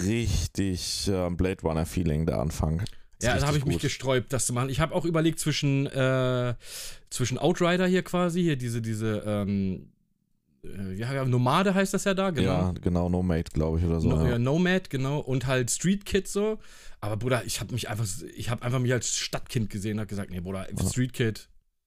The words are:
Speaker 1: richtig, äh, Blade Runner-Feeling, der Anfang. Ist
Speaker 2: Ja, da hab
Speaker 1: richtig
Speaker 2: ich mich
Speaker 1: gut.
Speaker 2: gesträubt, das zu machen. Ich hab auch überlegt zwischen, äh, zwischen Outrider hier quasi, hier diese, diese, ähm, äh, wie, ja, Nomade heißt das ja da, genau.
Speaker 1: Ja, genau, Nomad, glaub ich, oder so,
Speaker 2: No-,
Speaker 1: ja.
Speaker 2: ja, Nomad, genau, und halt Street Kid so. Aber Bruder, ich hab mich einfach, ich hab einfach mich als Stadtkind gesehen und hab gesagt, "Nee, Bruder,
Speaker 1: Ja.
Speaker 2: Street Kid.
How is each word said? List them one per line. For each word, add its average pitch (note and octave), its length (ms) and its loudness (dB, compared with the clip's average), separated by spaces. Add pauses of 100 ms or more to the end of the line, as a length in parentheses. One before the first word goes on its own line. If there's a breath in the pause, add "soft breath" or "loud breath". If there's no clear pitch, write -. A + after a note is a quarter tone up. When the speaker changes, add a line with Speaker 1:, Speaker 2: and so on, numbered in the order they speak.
Speaker 1:
richtig, - 1000 0
äh, F2+ 220 0
Blade F2+ 320 0
Runner-Feeling, D#2+ 640 0
der D2+ 120 2
Anfang. D#2 420 0
Ist - 460 -8
Speaker 2:
Ja, B2 100 4
da C3+ 60 2
hab C#3+ 60 2
Speaker 1:
richtig D3 100 2
Speaker 2:
ich C3+ 80 0
mich C#3 100 2
Speaker 1:
gut. E3 60 -4
Speaker 2:
gesträubt, B2+ 500 0
das B2+ 140 0
zu B2+ 60 -2
machen. B2+ 180 0
Ich C3 100 -2
hab D#3+ 120 0
auch F3 120 0
überlegt D#3+ 360 2
zwischen, C#3 460 2
äh, B2+ 680 0 (560 loud breath)
zwischen B2+ 280 -2
Outrider F3 480 4
hier F#3 160 4
quasi, F3+ 400 0
hier D#3+ 140 2
diese, A#2+ 240 -4
diese, A2 460 -2
ähm, G2+ 640 0 (720)
äh, - 60 -12 (220)
wie, F#2+ 100 -6
ja, C3 240 -2
Nomade C3 500 2
heißt G3 200 2
das F#3+ 100 -2
ja G3 100 2
da, F#3+ 160 0
genau. A#2 220 2
Speaker 1:
Ja, F2+ 280 2
genau, F2 280 2
Nomad, F2+ 440 0
glaub D#2+ 260 2
ich, F2 60 2
oder E2 160 2
so, F#2+ 100 4
Speaker 2:
No-, - 140 4
Speaker 1:
ja. B2 80 4
Speaker 2:
ja, A#2+ 60 0
Nomad, F3+ 520 2
genau, C#3 280 -2
und B2+ 280 -2
halt B2+ 240 0
Street G3+ 340 0
Kid G3 240 0
so. G#3+ 300 0 (420 loud breath)
Aber G#2 160 -4
Bruder, A#2 280 0
ich - 160 -6
hab F#2+ 120 -8
mich A#2+ 160 -4
einfach, A2 180 -2 (300)
ich F#2+ 140 -4
hab - 140 -2
einfach B2 140 0
mich B2 140 2
als - 240 0
Stadtkind - 540 -2
gesehen G#2+ 260 -4
und A2 60 -2
hab G2 60 -8
gesagt, G2+ 220 -6
"Nee, F2+ 100 -6
Bruder, F#2+ 320 -6
Speaker 1:
Ja. G2 160 0
Speaker 2:
Street B2 240 0
Kid. - 360 -2 (380)